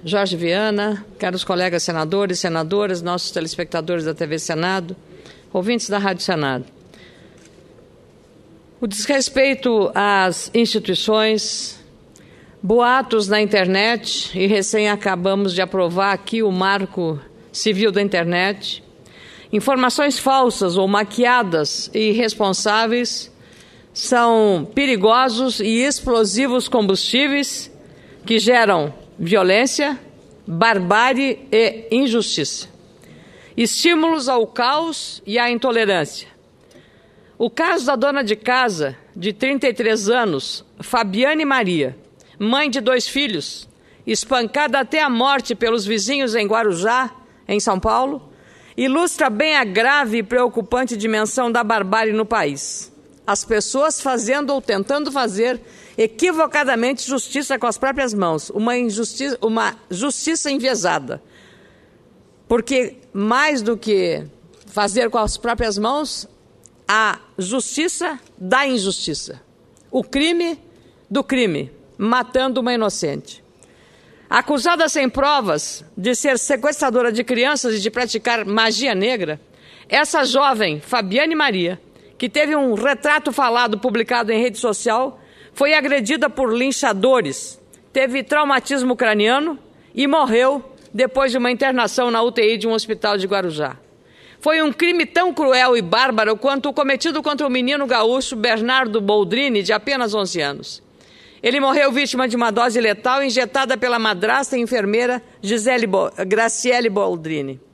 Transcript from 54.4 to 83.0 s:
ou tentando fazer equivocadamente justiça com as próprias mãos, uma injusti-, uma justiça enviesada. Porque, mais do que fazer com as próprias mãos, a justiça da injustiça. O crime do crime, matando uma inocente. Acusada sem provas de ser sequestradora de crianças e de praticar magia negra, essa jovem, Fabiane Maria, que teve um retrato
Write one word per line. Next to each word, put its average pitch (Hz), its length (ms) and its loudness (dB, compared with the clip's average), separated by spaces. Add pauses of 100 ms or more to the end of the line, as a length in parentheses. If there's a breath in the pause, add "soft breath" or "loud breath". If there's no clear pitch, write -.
ou 269 100 0
tentando 262 500 -2
fazer 240 500 -2 (340 loud breath)
equivocadamente 269 1120 0
justiça 269 540 -4
com 240 80 0
as 220 100 -2
próprias 269 340 -2
mãos, 170 380 -2
uma 233 260 -2
injusti-, 240 640 -4
uma 220 360 0 (160)
justiça 285 580 -4
enviesada. 240 720 -2 (1300 soft breath)
Porque, 240 480 0 (180)
mais 247 480 0
do 214 160 -2
que 185 460 0 (420)
fazer 214 460 0
com 240 80 0
as 214 180 0
próprias 226 400 -2
mãos, 254 500 -4 (600)
a 214 320 2 (180)
justiça 277 800 -4 (180)
da 247 300 0
injustiça. 190 760 -4 (500)
O 254 120 0
crime 330 540 0 (540 soft breath)
do - 100 0
crime, 156 480 0 (280)
matando 247 640 0
uma 240 120 0
inocente. 170 720 -4 (840 soft breath)
Acusada 302 600 2
sem 277 200 0
provas 262 760 -2 (120)
de 220 200 -2
ser 254 240 0
sequestradora 254 720 0
de 226 140 -2
crianças 247 500 0
e 208 40 -2
de 214 120 -2
praticar 233 540 -2
magia 220 500 0
negra, 185 440 -2 (500 loud breath)
essa 294 340 2
jovem, 233 560 2
Fabiane 247 560 -2
Maria, 190 440 0 (380 loud breath)
que 247 120 -4
teve 302 260 0
um 269 180 2
retrato 285 600 0